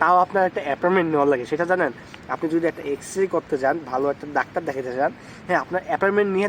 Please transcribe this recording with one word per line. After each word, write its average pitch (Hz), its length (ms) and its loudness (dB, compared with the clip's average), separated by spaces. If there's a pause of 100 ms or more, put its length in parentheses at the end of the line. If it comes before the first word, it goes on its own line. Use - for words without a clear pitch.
তাও 170 140 6 (100)
আপনার 190 240 2
একটা 196 180 -6
অ্যাপয়েন্টমেন্ট 175 460 2
নেওয়া 143 180 4
লাগে, 123 200 0
সেটা 156 200 0
জানেন? 175 200 2 (420)
আপনি 160 200 -2
যদি 165 180 2
একটা 160 120 -10 (100)
এক্স-রে 190 420 -2
করতে 160 280 -2
যান, 139 120 2 (160)
ভালো 131 220 0
একটা 139 120 -16 (140)
ডাক্তার - 300 -2
দেখাতে 131 300 -6
চান, 147 120 2 (360)
হ্যাঁ, 175 160 2
আপনার 180 260 -4
অ্যাপয়েন্টমেন্ট 196 460 2
নিয়ে 202 140 2